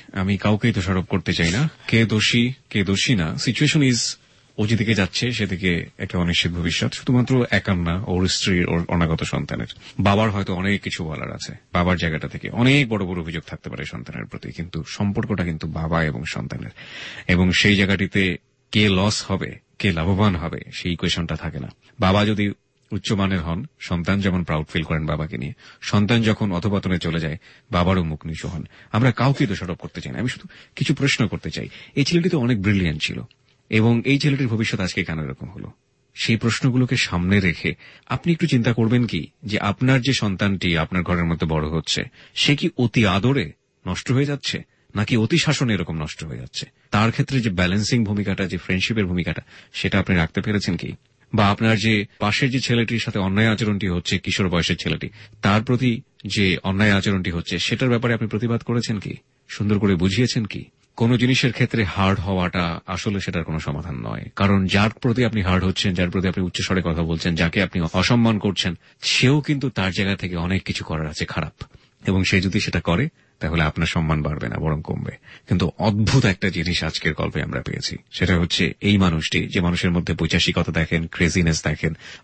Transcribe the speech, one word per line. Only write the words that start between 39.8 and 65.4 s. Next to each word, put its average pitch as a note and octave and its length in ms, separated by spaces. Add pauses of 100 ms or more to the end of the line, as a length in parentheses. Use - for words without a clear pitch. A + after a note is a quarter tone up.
যে B2+ 120
সন্তানটি F#2+ 640
আপনার E2+ 260
ঘরের F2 220
মধ্যে E2 220
বড় D#2 200
হচ্ছে, D#2 360 (320)
সে - 200
কি D#3+ 220
অতি A#2+ 280
আদরে G2 460 (360)
নষ্ট F2+ 240
হয়ে C3 140
যাচ্ছে, - 380 (320)
নাকি G#2+ 220
অতি A2+ 200
শাসনে C3+ 360
এরকম E2 240
নষ্ট D#2 260
হয়ে C#2+ 140
যাচ্ছে? - 280 (260)
তার G#3+ 200
ক্ষেত্রে C3+ 300
যে A2 80
ব্যালেন্সিং F#2+ 540
ভূমিকাটা, G2 440
যে F#2 100
ফ্রেন্ডশিপের F#2+ 480
ভূমিকাটা, F2 360 (320)
সেটা - 260
আপনি F#2 160
রাখতে E2+ 260
পেরেছেন F#2+ 360
কি? - 160 (400)
বা G#2+ 140
আপনার A2 300
যে G#2 280 (140)
পাশের G#2+ 300
যে B2+ 100
ছেলেটির A#2 400
সাথে G#2+ 200
অন্যায় G2 320
আচরণটি G#2 360
হচ্ছে, F2 300
কিশোর F#2+ 320
বয়সের E2+ 280
ছেলেটি, D#2+ 320 (320)
তার G#2 220
প্রতি A#2+ 380 (240)
যে G2 380
অন্যায় G2 300
আচরণটি F#2+ 380
হচ্ছে, E2+ 280
সেটার B2 300
ব্যাপারে A#2+ 240
আপনি A2+ 140
প্রতিবাদ A2+ 340
করেছেন A#2 380
কি? - 160 (320)
সুন্দর G#2 320
করে G2+ 160
বুঝিয়েছেন G#2 500
কি? - 200 (320)
কোনো A#2+ 200
জিনিসের B2+ 360
ক্ষেত্রে A#2+ 300
হার্ড F#2+ 360
হওয়াটা F2 680
আসলে G2 320
সেটার F2 240
কোনো D#2 160
সমাধান D2 360
নয়, A1 300 (100)
কারণ G2 320
যার G2+ 220 (120)
প্রতি B2 240
আপনি A2 160